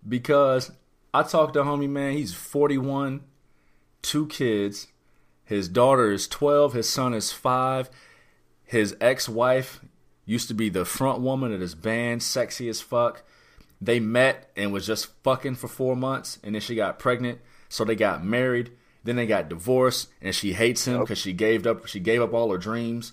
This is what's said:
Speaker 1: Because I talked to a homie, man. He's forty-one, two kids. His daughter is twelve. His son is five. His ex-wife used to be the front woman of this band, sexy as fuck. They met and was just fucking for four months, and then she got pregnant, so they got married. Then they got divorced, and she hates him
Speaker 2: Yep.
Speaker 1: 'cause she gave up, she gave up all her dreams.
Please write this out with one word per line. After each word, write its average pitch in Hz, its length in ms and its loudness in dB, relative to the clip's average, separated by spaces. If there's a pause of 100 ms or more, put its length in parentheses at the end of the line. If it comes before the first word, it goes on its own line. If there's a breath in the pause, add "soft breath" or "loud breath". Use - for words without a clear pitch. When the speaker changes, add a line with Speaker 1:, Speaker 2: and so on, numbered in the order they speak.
Speaker 1:
Because 131 640 4 (420)
I 139 100 4
talked 156 320 2
to 147 60 4
a 139 40 4
homie, 143 240 0
man. 139 240 -2
He's 135 220 -6
forty-one, 139 880 0 (800)
two 151 240 -2
kids. 107 640 -2 (560)
His 98 240 -4
daughter 120 440 4
is 98 160 -4
twelve. 147 460 4
His 117 140 -2
son 127 260 0
is 107 180 -4
five. 131 580 -2 (760 soft breath)
His 107 360 0
ex-wife 127 800 0 (460)
used 110 220 -2
to 120 60 -6
be 110 160 0
the 90 160 0
front 131 340 -2
woman 131 320 -2
of 95 80 -6
this 87 140 -8
band, 117 480 -2
sexy 123 460 -4
as 110 120 -6
fuck. 120 420 0 (580 soft breath)
They 120 200 2
met 120 560 2
and 101 160 -2
was 95 140 -4
just 107 220 -4 (140)
fucking 131 340 0
for 123 120 -10
four 131 280 -2
months, 131 460 -6
and 104 120 -6
then 104 80 -4
she 120 120 -6
got 104 240 -2
pregnant, 123 420 -2 (280 soft breath)
so - 160 -2
they 113 100 0
got 98 300 0
married. 123 460 0 (340 soft breath)
Then 120 120 -2
they 120 100 0
got 92 240 0
divorced, 123 580 2 (140)
and 95 120 -4
she 98 200 -2
hates 117 340 2
him 123 120 0
Speaker 2:
Yep. 104 80 -2
Speaker 1:
'cause 107 100 -4
she 95 160 -4
gave 107 320 2
up, 117 200 -2
she - 140 -10
gave 113 220 2
up 110 100 -2
all 117 180 2
her 95 60 0
dreams. 117 560 -6